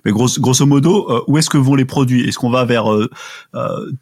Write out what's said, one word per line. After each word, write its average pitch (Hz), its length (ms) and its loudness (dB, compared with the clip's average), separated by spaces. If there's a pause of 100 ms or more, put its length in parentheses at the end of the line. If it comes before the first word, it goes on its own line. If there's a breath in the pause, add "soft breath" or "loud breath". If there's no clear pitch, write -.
Mais 110 80 0
grosso, 123 300 0
grosso 127 240 2
modo, 147 460 2
euh, 113 160 0
où 139 100 2
est-ce 160 120 0
que 160 80 0
vont 135 180 2
les 131 100 2
produits ? 127 420 0
Est-ce - 120 -6
qu'on 123 100 -2
va 127 160 2
vers, 113 260 0
euh, 107 160 0 (460 loud breath)
euh, - 380 -8 (100)